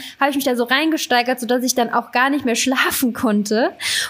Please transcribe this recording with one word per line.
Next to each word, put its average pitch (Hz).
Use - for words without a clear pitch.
hab 269
ich 269
mich 277
da 247
so 233
reingesteigert, 254
sodass 247
ich 254
dann 233
auch 233
gar 262
nicht 277
mehr 240
schlafen 254
konnte. 214